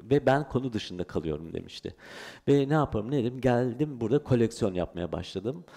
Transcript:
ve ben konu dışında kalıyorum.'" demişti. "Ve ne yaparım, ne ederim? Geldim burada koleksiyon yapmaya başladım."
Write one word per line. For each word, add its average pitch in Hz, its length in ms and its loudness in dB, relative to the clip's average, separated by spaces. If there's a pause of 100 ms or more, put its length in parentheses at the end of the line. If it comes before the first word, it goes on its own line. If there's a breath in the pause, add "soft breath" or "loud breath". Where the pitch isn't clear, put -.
ve 143 240 4
ben 160 220 4
konu 127 240 -2
dışında 92 320 -4
kalıyorum.'" 80 480 -4
demişti. - 420 -10 (540 loud breath)
"Ve 143 200 4
ne 147 60 2
yaparım, 120 360 0
ne 143 100 0
ederim? 123 200 -2
Geldim 123 600 2
burada 120 220 2
koleksiyon 113 520 2
yapmaya 87 380 -2
başladım." 98 520 -6 (120 loud breath)